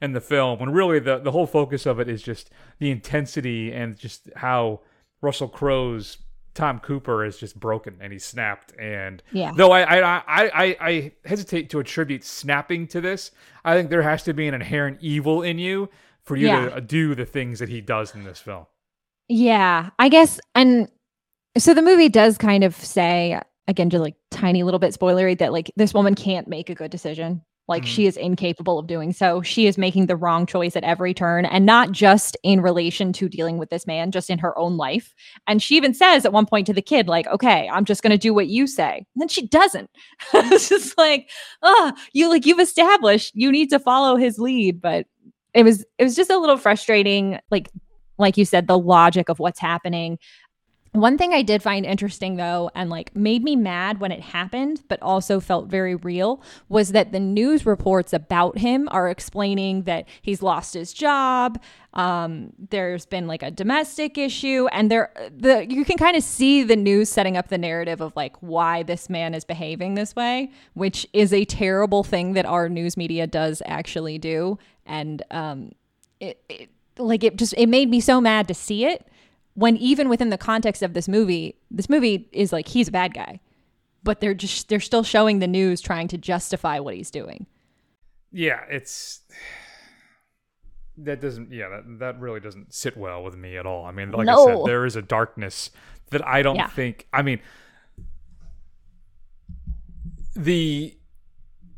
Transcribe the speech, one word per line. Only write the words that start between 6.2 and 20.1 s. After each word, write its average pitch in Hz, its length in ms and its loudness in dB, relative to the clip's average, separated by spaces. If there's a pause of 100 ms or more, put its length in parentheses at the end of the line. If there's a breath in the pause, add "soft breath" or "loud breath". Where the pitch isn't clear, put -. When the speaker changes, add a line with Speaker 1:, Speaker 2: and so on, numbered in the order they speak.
Speaker 1:
Tom 143 260 -4
Cooper 127 440 -4
is 107 140 -10
just 104 220 -18
broken 110 400 -8
and 101 120 -18
he's 95 120 -18
snapped. 107 540 -10
And 98 440 -12 (100)
Speaker 2:
Yeah. 165 220 -6
Speaker 1:
though 185 160 8
I, 185 120 8
I, 175 340 2
I, 165 100 -6
I, 180 540 0
I 160 320 -4 (140)
hesitate 175 440 -6
to 156 80 -4
attribute 143 460 -6
snapping 147 640 -6
to 175 140 -8
this, 185 280 -8 (360 soft breath)
I 165 100 4
think 170 140 0
there 170 120 2
has 151 220 -2
to 170 100 -4
be 151 140 -4
an 139 60 -6
inherent 139 480 -6
evil 156 400 -2
in 170 160 -4
you 190 300 -6 (360 soft breath)
for 143 120 -6
you 139 120 2
Speaker 2:
Yeah. 180 220 2
Speaker 1:
to, 123 60 -12
uh, 127 40 -10
do 147 340 -2
the 123 120 -8
things 123 320 -8
that 117 100 -8
he 120 140 -10
does 110 320 -6
in 104 100 -18
this 92 160 -20
film. 92 260 -16 (640)
Speaker 2:
Yeah, 196 680 2
I 262 100 6
guess. 320 320 6 (140)